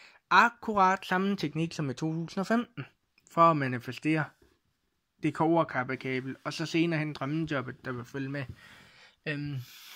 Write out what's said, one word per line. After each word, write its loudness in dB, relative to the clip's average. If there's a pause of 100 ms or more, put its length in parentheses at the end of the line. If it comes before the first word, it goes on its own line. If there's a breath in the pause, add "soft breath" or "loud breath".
(300 loud breath)
Akkurat 4
samme 2
teknik -2
som -4
i -6
to -4
tusind -6
og -2
femten. -2 (460)
For 6
at 4
manifestere -2 (960)
det 0
kobberkappekabel, 0
og -6
så -4
senere 2
hen -4
drømmejobbet, -4
der -6
vil -8
følge -8
med. -6 (840 loud breath)
Øhm, -6 (400 loud breath)